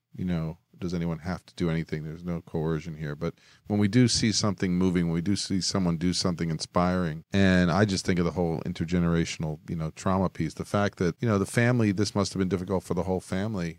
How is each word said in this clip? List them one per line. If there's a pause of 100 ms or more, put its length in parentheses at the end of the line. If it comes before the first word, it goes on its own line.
(140)
you
know, (200)
does
anyone
have
to
do
anything.
There's
no
coercion
here.
But (340)
when
we
do
see
something
moving,
when
we
do
see
someone
do
something
inspiring,
and
I
just
think
of
the
whole
intergenerational,
you
know,
trauma
piece,
the
fact
that,
you
know,
the
family,
this
must
have
been
difficult
for
the
whole
family.